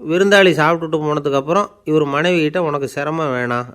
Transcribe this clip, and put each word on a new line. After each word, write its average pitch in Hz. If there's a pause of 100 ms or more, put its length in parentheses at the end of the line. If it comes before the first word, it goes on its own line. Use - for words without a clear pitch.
விருந்தாளி 196
சாப்பிட்டுட்டு 160
போனதுக்கப்புறம் 151 (180)
இவர் 156
மனைவி 156
கிட்ட, 156
"உனக்கு 143
சிரமம் 151
வேணாம்" 123 (100)